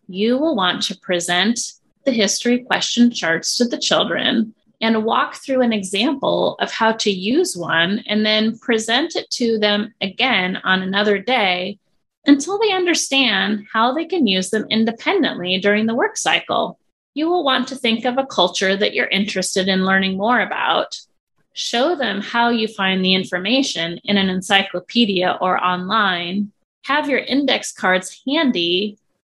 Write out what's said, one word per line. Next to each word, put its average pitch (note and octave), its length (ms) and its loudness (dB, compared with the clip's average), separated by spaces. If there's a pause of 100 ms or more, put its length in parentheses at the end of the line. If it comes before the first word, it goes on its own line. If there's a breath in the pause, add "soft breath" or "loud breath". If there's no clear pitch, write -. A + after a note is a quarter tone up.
You G#3+ 320 0
will D4+ 180 0
want F#3 280 0
to - 140 -6
present F3+ 600 0 (460)
the C4+ 80 2
history A#3 480 2
question A#3+ 500 2
charts E3 460 -2
to B3 80 2
the A#3 140 -4
children E3+ 760 0 (260)
and A3 240 2
walk A3+ 320 -2
through C4 260 0
an A#3 100 2
example G3+ 880 0
of - 100 -2
how A3 220 0
to A3 180 -2
use G#3 460 0
one E3+ 500 -2
and G#3+ 200 0
then A3 320 0
present A#3+ 580 -2
it - 140 -8
to A3+ 280 0
them G#3 440 0
again G3 640 -2
on F#3 180 2
another G3 360 0
day G3 600 0 (480)
until D4 320 4
they G#4+ 140 2
understand B3 1000 0
how A#3+ 220 2
they E4 100 -4
can E4 220 0
use F#3 240 2
them G#3+ 180 -2
independently A3 920 0
during G#3 280 2
the A3+ 80 0
work E4 240 -2
cycle. E3+ 600 -2 (360)
You D#4+ 160 0
will F4 140 0
want C4 240 0
to C4 80 -10
think A3+ 280 0
of B3 140 -2
a C4+ 80 0
culture F#3+ 500 2
that G3+ 160 0
you're A#3+ 140 -2
interested F#3+ 640 -2
in F#3+ 180 0
learning F#3+ 320 0
more A3+ 220 0
about. - 580 -2 (560)
Show C#4 400 0
them A3 260 -4
how A#3+ 300 0
you A3 160 0
find F#3+ 360 0
the F#3 120 4
information F#3 880 -2
in G3+ 140 2
an F#3+ 100 2
encyclopedia F#3+ 1120 0
or F#3 240 0
online. F#3 840 0 (360)
Have C#4+ 220 0
your C4 120 2
index B3+ 520 0
cards F#3 540 0
handy G#3 720 0 (300)